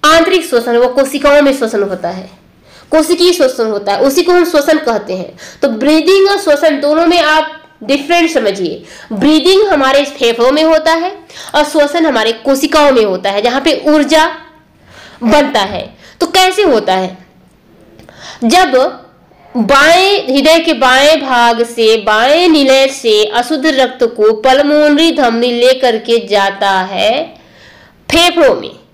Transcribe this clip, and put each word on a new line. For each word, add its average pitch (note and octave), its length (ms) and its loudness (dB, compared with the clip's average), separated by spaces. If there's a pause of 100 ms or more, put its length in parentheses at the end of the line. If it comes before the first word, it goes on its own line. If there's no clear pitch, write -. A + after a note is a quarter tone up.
आंतरिक E4 400 2
श्वसन, A#3 320 -2
वो B3 120 2
कोशिकाओं C#4+ 540 2
में C#4 140 2
श्वसन A3+ 260 -4
होता F3+ 260 -6
है, F#3 220 -12 (600)
कोशिकीय E4+ 420 0
श्वसन C4 340 -2
होता G3+ 260 -4
है, - 80 -4
उसी C#4 220 0
को F4 100 0
हम F4 120 2
श्वसन D#4 340 0
कहते A3 360 -4
हैं। F#3 220 -12 (260)
तो C#4+ 60 0
breathing D#4 600 2
और G4+ 100 0
श्वसन D4 420 0
दोनों D4+ 260 0
में F4 160 2
आप D#4 400 -2 (220)
different D#4 460 0
समझिए। G3 540 -4 (280)
breathing D#4 560 2
हमारे C#4 360 2
फेफड़ों A#3+ 480 -2
में D#4 120 0
होता D#4+ 280 2
है F4 260 -4 (360)
और D4 100 2
श्वसन D4 420 0
हमारे A3+ 260 0
कोशिकाओं C4+ 600 0
में A#3 120 2
होता F#3+ 260 -2
है, G3+ 120 -2
जहाँ A#3+ 180 -2
पे C#4+ 260 -2
ऊर्जा D#4 500 2 (880)
बनता C#4 380 2
है। G3 360 -8 (240)
तो F4+ 60 0
कैसे F#4 360 0
होता A3 320 0
है? F#3 320 -6 (1160)
जब D#4 280 2 (840)
बाएं, D4 800 2
हृदय D4 240 2
के E4 140 -2
बाएं C4+ 480 2
भाग A#3+ 420 0
से, A3+ 340 0
बाएं A#3 520 0
निलय C4+ 400 2
से G#3+ 360 0
अशुद्ध A#3+ 420 -4
रक्त C4 360 -2
को A3 300 0
पल्मोनरी D4 800 2
धमनी A#3+ 400 -2
लेकर B3 460 0
के A#3 280 -2
जाता G3 440 -2
है G3 680 -4 (760)
फेफड़ों E4+ 500 2
में। E2 160 -16 (180)